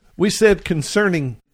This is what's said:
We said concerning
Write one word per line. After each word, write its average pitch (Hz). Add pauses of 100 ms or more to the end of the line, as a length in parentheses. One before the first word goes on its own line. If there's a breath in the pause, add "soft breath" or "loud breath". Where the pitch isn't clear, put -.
(160)
We 190
said 208
concerning 160 (120)